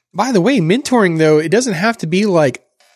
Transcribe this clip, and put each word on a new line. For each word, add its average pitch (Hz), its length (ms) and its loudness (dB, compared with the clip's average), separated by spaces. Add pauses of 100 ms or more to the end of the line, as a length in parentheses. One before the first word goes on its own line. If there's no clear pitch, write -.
(140)
By 220 180 -4
the 196 80 2
way, 233 200 2
mentoring, 190 580 0
though, 156 200 2
it 160 100 -2
doesn't 220 260 0
have 220 240 -4
to 175 80 -8
be 185 180 0
like, 160 400 0 (320)